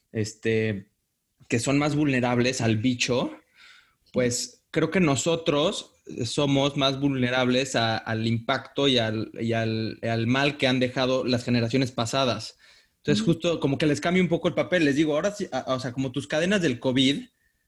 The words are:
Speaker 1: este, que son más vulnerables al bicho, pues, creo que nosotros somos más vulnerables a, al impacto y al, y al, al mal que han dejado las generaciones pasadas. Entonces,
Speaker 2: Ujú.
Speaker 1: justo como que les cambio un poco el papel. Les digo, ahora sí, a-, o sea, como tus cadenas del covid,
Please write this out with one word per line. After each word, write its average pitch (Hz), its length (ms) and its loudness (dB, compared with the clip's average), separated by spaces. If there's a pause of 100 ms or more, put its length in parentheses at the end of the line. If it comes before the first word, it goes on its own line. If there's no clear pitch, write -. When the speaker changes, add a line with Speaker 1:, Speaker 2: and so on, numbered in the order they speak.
(120)
Speaker 1:
este, 110 760 -2 (600)
que 120 100 0
son 135 200 0
más 147 160 0
vulnerables 123 680 0
al 110 160 2
bicho, 127 540 0 (800)
pues, - 580 -2
creo 160 200 0
que 185 100 2
nosotros 165 920 2 (320)
somos 139 520 2
más 135 240 0
vulnerables 127 760 2
a, 113 220 0
al 113 280 -4
impacto 120 600 -2
y 127 100 4
al, 110 320 -2 (100)
y 113 120 -2
al, 110 500 -2
al 113 260 -2
mal 139 280 0
que 135 120 0
han 127 120 2
dejado 127 440 0
las 120 200 0
generaciones 120 480 0
pasadas. 117 640 -2 (420)
Entonces, 202 240 0
Speaker 2:
Ujú. 196 100 4
Speaker 1:
justo 160 280 -2
como 139 180 0
que 160 80 0
les 143 140 0
cambio 180 220 2
un 175 60 2
poco 165 200 0
el 147 60 -2
papel. 165 300 0
Les 139 120 2
digo, 151 180 2
ahora 175 180 0
sí, - 200 -8
a-, 131 220 -4
o 127 60 -2
sea, 127 120 -6
como 131 200 -4
tus 135 140 -6
cadenas 180 360 0
del 131 180 0
covid, 135 460 0 (420)